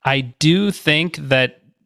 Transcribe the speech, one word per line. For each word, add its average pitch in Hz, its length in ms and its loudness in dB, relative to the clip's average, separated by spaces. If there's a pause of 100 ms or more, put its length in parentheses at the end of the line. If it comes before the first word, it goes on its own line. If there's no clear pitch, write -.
I 135 160 0
do 165 500 0
think 160 460 -2
that 131 460 -2 (240)